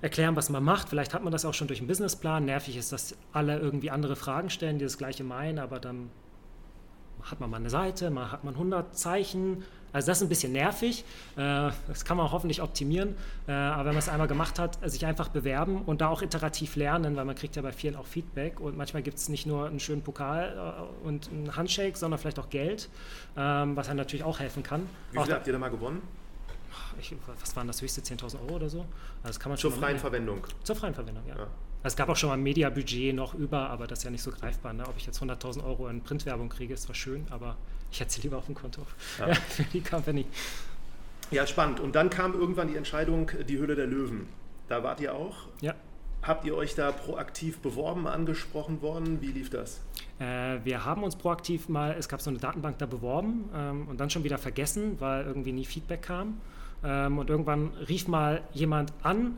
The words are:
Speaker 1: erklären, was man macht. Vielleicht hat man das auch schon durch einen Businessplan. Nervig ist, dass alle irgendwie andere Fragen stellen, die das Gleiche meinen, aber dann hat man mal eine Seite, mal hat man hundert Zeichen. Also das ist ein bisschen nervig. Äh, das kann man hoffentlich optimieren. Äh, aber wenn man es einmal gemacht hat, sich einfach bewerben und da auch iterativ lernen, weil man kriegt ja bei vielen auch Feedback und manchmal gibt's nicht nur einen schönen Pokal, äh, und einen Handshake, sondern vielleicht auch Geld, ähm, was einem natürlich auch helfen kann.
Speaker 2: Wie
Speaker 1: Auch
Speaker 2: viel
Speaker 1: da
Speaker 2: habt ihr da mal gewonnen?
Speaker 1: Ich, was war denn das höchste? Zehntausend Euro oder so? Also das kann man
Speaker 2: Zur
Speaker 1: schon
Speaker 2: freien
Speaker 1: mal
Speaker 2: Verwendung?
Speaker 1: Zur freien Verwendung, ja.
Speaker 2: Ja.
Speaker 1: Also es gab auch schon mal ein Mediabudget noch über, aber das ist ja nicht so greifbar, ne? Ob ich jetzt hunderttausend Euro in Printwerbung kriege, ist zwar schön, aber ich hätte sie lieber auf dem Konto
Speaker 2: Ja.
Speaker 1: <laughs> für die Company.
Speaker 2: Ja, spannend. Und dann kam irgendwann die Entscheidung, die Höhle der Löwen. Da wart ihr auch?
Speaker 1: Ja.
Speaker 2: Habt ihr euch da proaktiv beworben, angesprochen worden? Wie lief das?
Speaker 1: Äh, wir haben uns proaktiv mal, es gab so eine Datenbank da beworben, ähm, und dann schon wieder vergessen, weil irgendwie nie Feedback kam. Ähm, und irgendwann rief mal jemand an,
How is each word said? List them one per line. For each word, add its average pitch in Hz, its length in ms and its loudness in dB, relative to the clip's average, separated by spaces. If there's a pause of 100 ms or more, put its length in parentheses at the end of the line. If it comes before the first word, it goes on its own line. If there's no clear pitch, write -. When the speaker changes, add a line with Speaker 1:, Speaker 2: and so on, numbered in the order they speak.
Speaker 1:
erklären, 160 340 4
was 147 140 2
man 139 120 2
macht. 185 280 4
Vielleicht 147 240 0
hat 180 100 0
man 170 80 0
das 165 140 0
auch 156 80 0
schon 151 120 0
durch 135 120 -2
einen 120 100 -4
Businessplan. 185 560 2
Nervig 135 320 0
ist, 120 160 -4
dass - 240 -6 (160)
alle 147 260 4
irgendwie 143 320 0
andere 139 260 0
Fragen 165 340 -2
stellen, 156 280 0
die 139 60 0
das 131 140 -2
Gleiche 131 260 -4
meinen, 139 340 -2
aber 127 200 -4
dann 123 320 -8 (1120)
hat - 180 -8
man 123 80 -4
mal 110 80 -2
eine 117 140 -2
Seite, 180 400 2
mal 127 200 0
hat 139 140 -8
man 139 140 -4
hundert 180 400 0
Zeichen. 185 640 2 (300)
Also 139 140 4
das 170 100 6
ist 208 60 4
ein 175 40 2
bisschen 143 240 2
nervig. 208 520 2 (320)
Äh, 143 340 4 (180)
das - 160 -4
kann 180 140 4
man 160 140 6
hoffentlich 170 280 2
optimieren. 180 540 2 (320)
Äh, 143 60 -2
aber 143 340 2
wenn 147 80 4
man 151 80 4
es 175 80 0
einmal 151 180 4
gemacht 147 300 2
hat, 170 200 0 (120)
sich 135 160 0
einfach 160 220 2
bewerben 147 580 2
und 156 160 4
da 156 60 6
auch 160 120 2
iterativ 156 560 0
lernen, 147 400 4
weil 135 80 0
man 135 120 -2
kriegt - 200 -6
ja 147 60 -2
bei 131 100 -4
vielen 147 240 -2
auch 135 100 -10
Feedback 165 540 -4
und 151 160 -2
manchmal 143 260 -2
gibt's - 280 -4
nicht 147 160 -2
nur 147 200 0
einen 151 140 -2
schönen 147 220 -2
Pokal, 151 520 -2 (480)
äh, - 40 -6
und 147 240 -2
einen 147 260 -4
Handshake, 180 400 0
sondern 160 240 0
vielleicht 147 200 -4
auch 113 100 -6
Geld, 165 400 -2 (480)
ähm, 143 360 4
was 139 140 -2
einem 143 100 0
natürlich 143 260 -2
auch 160 160 0
helfen 139 220 -4
kann. 156 200 -2 (300)
Speaker 2:
Wie - 60 0
Speaker 1:
Auch 151 40 4
Speaker 2:
viel 147 80 2
Speaker 1:
da 151 60 4
Speaker 2:
habt 131 100 -2
ihr 131 80 4
da 131 40 2
mal 127 120 0
gewonnen? 123 320 -2 (1000)
Speaker 1:
Ich, - 140 -6 (260)
was - 160 -4
war 127 60 0
denn 120 60 0
das 117 140 -2
höchste? 135 200 -2
Zehntausend 120 400 -6
Euro 151 140 -2
oder 156 120 0
so? 160 120 -2
Also 170 80 -4 (360)
das 113 160 -4
kann 147 100 -2
man 139 80 0
Speaker 2:
Zur 147 120 4
Speaker 1:
schon 127 100 0
Speaker 2:
freien 143 160 4
Speaker 1:
mal 131 40 0
Speaker 2:
Verwendung? 113 460 0 (180)
Speaker 1:
Zur 214 120 0
freien 208 180 0
Verwendung, 113 340 -4
ja. 135 80 -6
Speaker 2:
Ja. 104 60 -4 (400)
Speaker 1:
Also 131 120 2
es - 20 -2
gab 139 120 4
auch 170 80 4
schon 151 140 4
mal 135 40 4
ein 135 80 2
Mediabudget 131 720 4
noch 131 200 0
über, 139 360 0
aber 117 160 -4
das 120 120 -4
ist - 60 -4
ja 123 60 -4
nicht 120 120 -2
so 131 80 -2
greifbar, 120 420 -2
ne? 117 160 -4
Ob 127 80 -4
ich - 100 -4
jetzt - 140 -2
hunderttausend 127 440 -2
Euro 127 240 0
in 117 120 -2
Printwerbung 131 480 -2
kriege, 120 260 -4
ist - 100 -6
zwar - 100 -4
schön, 143 360 -4
aber 117 260 -4 (360)
ich - 80 -4
hätte - 120 0
sie - 100 -2
lieber 139 160 0
auf 123 80 -4
dem 147 80 -2
Konto - 280 -6 (360)
Speaker 2:
Ja. 170 160 6
Speaker 1:
<laughs> - 160 2
für - 140 2
die 175 180 0
Company. 147 420 2 (1040)
Speaker 2:
Ja, 143 160 4
spannend. 147 340 4
Und 135 140 -2
dann 165 160 8
kam 185 240 2
irgendwann 175 340 4
die 151 80 0
Entscheidung, 156 540 4 (180)
die 139 100 2
Höhle 147 180 4
der 139 100 2
Löwen. 123 400 0 (420)
Da 120 140 0
wart 131 180 0
ihr 139 140 0
auch? 175 220 -4 (240)
Speaker 1:
Ja. 151 140 0 (480)
Speaker 2:
Habt - 240 2
ihr 151 100 0
euch 151 180 2
da 143 160 4
proaktiv 151 680 -2
beworben, 156 480 0
angesprochen 156 760 0
worden? 160 380 0
Wie 139 100 -2
lief 131 200 -4
das? 117 300 -6 (380)
Speaker 1:
Äh, 127 460 -2
wir 123 200 0
haben 170 180 0
uns 196 140 0
proaktiv 170 520 0
mal, 151 300 2
es 151 100 -4
gab 139 140 -4
so 147 80 0
eine 127 80 -2
Datenbank 147 400 -2
da 143 80 0
beworben, 160 680 0
ähm, 143 340 -2
und 135 120 -4
dann 143 100 2
schon 160 140 0
wieder 143 140 2
vergessen, 147 600 0
weil 135 260 0
irgendwie 135 260 -2
nie 127 140 -2
Feedback - 360 -4
kam. 214 380 -2 (420)
Ähm, 139 360 4
und 139 120 0
irgendwann 151 380 4 (200)
rief 180 200 2
mal 156 340 4 (100)
jemand 151 400 4 (100)
an, 233 340 4